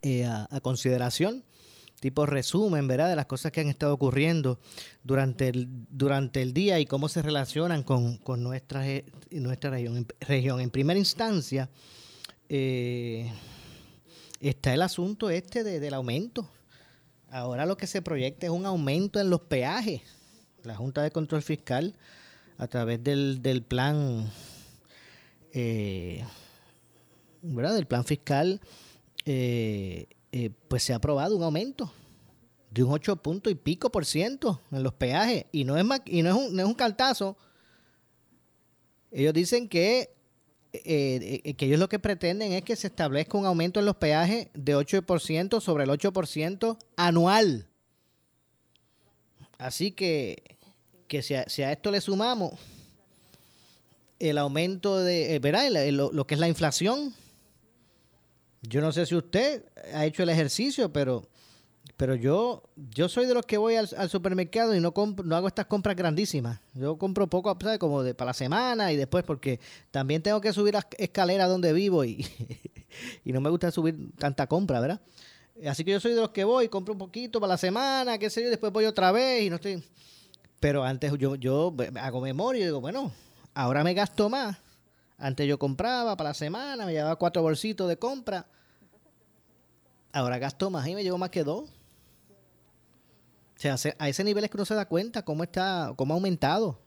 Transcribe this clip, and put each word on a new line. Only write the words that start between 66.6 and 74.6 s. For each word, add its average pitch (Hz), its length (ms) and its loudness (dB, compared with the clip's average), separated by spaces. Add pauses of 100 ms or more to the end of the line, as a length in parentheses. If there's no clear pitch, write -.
Yo 147 240 -4
compro 196 280 2
poco, 180 320 0
¿sabe? 214 200 0
Como 143 240 2
de, 127 100 0
para 123 160 -4
la 127 60 -2
semana 208 560 0
y 151 40 2
después, 143 280 2
porque 135 360 -4 (300)
también 143 320 0
tengo 208 180 2
que 208 140 0
subir 208 220 2
las 196 100 0 (140)
escaleras 185 500 2
donde 175 240 4
vivo 175 320 4
y, 113 220 -6 (500)
<laughs> - 480 -16
y 123 60 -4
no 131 100 0
me 147 80 2
gusta 175 220 0
subir 160 480 -2
tanta 143 260 -2
compra, 160 360 2